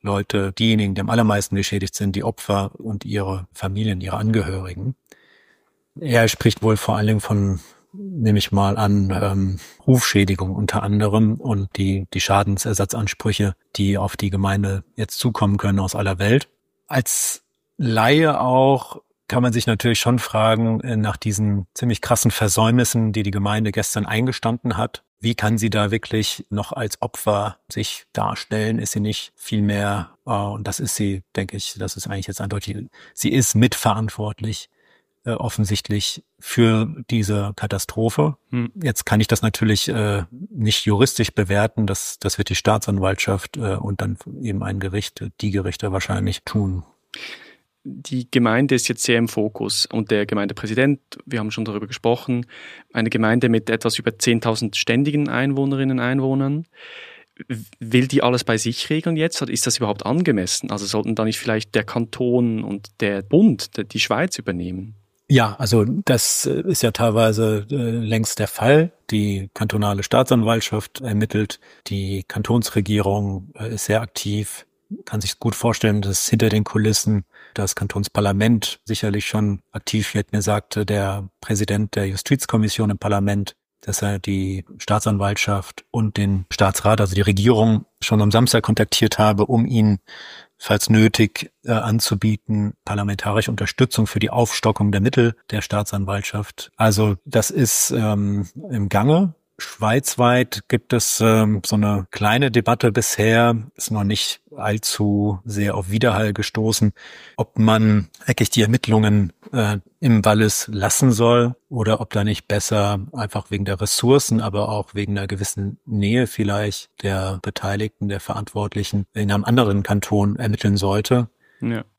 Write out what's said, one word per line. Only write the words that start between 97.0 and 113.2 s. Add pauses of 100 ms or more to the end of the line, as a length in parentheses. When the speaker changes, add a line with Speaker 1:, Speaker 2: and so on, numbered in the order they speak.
Speaker 1:
das
ist,
ähm, (220)
im
Gange. (240)
Schweizweit
gibt
es,
ähm,
so
eine
kleine
Debatte
bisher, (200)
ist
noch
nicht (160)
allzu
sehr
auf
Widerhall
gestoßen, (440)
ob
man (180)
eigentlich
die
Ermittlungen, (200)
äh, (220)
im
Wallis
lassen
soll (140)
oder
ob
da
nicht
besser
einfach